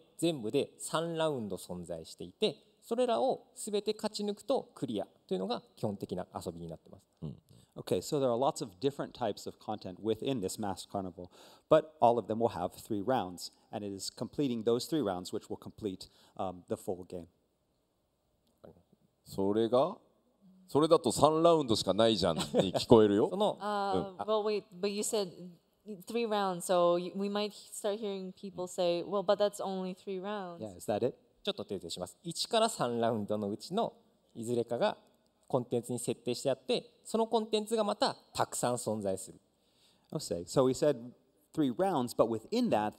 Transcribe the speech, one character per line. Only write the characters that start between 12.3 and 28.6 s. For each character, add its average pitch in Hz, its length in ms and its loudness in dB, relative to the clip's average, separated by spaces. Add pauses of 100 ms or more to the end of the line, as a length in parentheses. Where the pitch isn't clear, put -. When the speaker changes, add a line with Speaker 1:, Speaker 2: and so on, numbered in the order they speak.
Speaker 3:
will 113 100 4
have 90 240 -4
three - 280 -6
rounds, 92 480 -4 (220)
and 107 140 -6
it 98 100 -8
is - 180 -10
completing 120 520 -4
those 117 240 2
three 165 120 0
rounds 92 300 -4
which - 180 -8
will 104 60 -6
complete, 98 540 -8 (260)
um, 90 320 -8
the 113 80 -4
full 92 300 -8
game. 87 220 -12 (2000)
Speaker 2:
そ 98 300 0
れ 113 160 2
が、 139 280 2 (720)
そ 139 140 2
れ 165 80 4
だ 160 100 8
と 117 140 2
三 156 300 6
ラ 170 100 8
ウ 156 100 4
ン 131 40 -4
ド 110 100 2
し - 80 -2
か 95 80 2
な 110 140 6
い 113 100 4
じ 90 100 2
ゃ 82 60 4
ん 78 40 -2
に - 60 -2 (300)
聞 - 140 0
こ 113 160 12
え 107 40 10
る 101 80 4
よ。 113 140 4
Speaker 1:
<laughs> - 20 -8
そ 180 60 -2
の、 202 240 0
Speaker 4:
Uh, 202 320 -2
Speaker 2:
う 190 60 0 (160)
ん。 - 20 -10
Speaker 4:
well, 208 260 0
wait, 208 220 -4 (120)
but 196 120 -2
you 202 120 -4
said 208 280 -2 (760)
three 233 220 -2
rounds, 190 380 0
so 175 360 4
y-, 180 140 -8
we 196 140 -2
might 208 240 -2
start - 440 -6
hearing 196 360 -8
people 180 340 -10